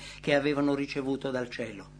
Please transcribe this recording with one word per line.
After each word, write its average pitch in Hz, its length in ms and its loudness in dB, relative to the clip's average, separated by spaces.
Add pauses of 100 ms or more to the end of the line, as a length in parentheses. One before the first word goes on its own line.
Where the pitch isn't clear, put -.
(200)
che 151 140 2
avevano 143 400 4
ricevuto 139 560 -2
dal 123 220 -2
cielo. 104 480 -8